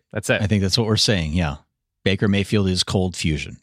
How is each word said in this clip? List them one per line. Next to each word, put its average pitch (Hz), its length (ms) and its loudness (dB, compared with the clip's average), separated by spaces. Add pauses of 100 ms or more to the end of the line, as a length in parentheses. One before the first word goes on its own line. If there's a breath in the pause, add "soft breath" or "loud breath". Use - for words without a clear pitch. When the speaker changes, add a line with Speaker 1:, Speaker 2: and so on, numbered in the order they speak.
(120)
Speaker 1:
That's - 180 -4
it. 113 100 2
Speaker 2:
I 104 60 0
think 101 160 2
that's 95 160 0
what 113 80 0
we're 107 100 2
saying. 85 360 0
Yeah. 80 240 0 (480)
Baker 98 240 2
Mayfield 98 400 2
is 90 160 0
cold 92 320 -2
fusion. 76 460 -4